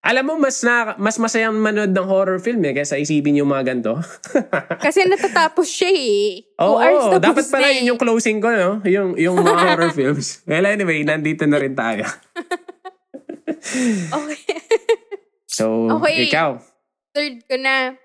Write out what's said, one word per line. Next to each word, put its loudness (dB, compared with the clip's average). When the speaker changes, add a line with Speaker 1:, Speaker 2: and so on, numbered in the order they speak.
Speaker 1:
Alam 0
mo, -2
mas 0
na, 0
mas -2
masayang 0
manood 0
ng 0
horror 2
film -2
eh, 0
kaysa -2
isipin 2
yung 2
mga 0
ganito. -2
<laughs> -6
Speaker 2:
Kasi 4
natatapos 2
siya 0
eh. 0
Two -4
Speaker 1:
Oo, 4
Speaker 2:
hours 4
tapos 4
Speaker 1:
dapat 0
pala 0
Speaker 2:
na 4
eh. 2
Speaker 1:
yun 0
yung -2
closing 0
ko, 0
no? 2
Yung, 0
yung 2
mga 4
Speaker 2:
<laughs> 4
Speaker 1:
horror 2
films. -4
Well, 0
anyway, 0
nandito -2
na 2
rin -2
tayo. -4
<laughs> -10
Speaker 2:
Okay. -6
Speaker 1:
So, 0
Speaker 2:
Okay. 0
Speaker 1:
ikaw? 0
Speaker 2:
Third -6
ko -4
na. -2